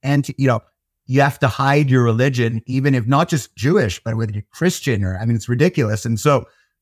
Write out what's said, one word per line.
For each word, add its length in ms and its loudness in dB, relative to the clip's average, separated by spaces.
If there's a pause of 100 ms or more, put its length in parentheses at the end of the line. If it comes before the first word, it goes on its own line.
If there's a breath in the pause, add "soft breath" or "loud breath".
anti, 380 -2
you 80 2
know, 120 2 (460)
you 160 0
have 180 0
to 80 0
hide 420 2
your 140 4
religion, 600 0
even 300 0
if 100 -2
not 240 2
just 260 -4
Jewish, 480 0
but 140 -4
whether 160 -4
you're 80 -6 (100)
Christian 520 -2
or, 140 -2
I 80 -6
mean, 100 2
it's 120 -6
ridiculous. 560 0
And 160 -2
so 260 0 (360 soft breath)